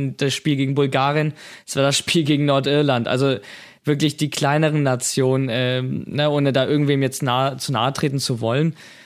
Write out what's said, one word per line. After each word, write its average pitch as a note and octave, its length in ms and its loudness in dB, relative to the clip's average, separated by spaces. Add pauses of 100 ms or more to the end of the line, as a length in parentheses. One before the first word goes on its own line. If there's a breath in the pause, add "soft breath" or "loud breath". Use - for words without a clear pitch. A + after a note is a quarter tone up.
(180)
das C#3 160 0
Spiel D3+ 200 -2
gegen C3+ 220 0
Bulgarien, C#3+ 560 0 (340 loud breath)
es - 80 -12
war C#3 80 2
das C#3 140 2
Spiel - 260 0
gegen D3 220 2
Nordirland. C#3 640 2
Also C3 300 2 (440 loud breath)
wirklich D3 360 0
die D3+ 120 -2
kleineren D3+ 540 0
Nationen, C3 680 0
ähm, B2+ 560 -2
ne? D3 240 -2
Ohne C#3+ 220 2
da C3 160 2
irgendwem C#3+ 340 2
jetzt C3+ 220 -2
nah, C3 340 0
zu - 140 -6
nahe B2 200 0
treten C#3 280 -2
zu A#2+ 200 -4
wollen. C#3 360 0 (300 loud breath)